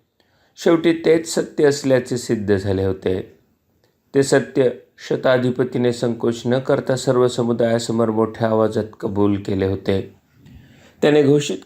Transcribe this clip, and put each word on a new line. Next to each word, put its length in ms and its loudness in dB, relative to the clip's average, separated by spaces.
शेवटी 360 2
तेच 300 0
सत्य 300 -2
असल्याचे 520 0
सिद्ध 380 0
झाले 300 -2
होते. 520 -4
ते 80 4
सत्य 460 2
शताधिपतीने 840 0
संकोच 520 -4
न 140 0
करता 360 -2
सर्व 320 2
समुदायासमोर 840 0
मोठ्या 380 -2
आवाजात 360 0
कबूल 360 0
केले 300 -2
होते. 500 -4
त्याने 220 6
घोषित 420 2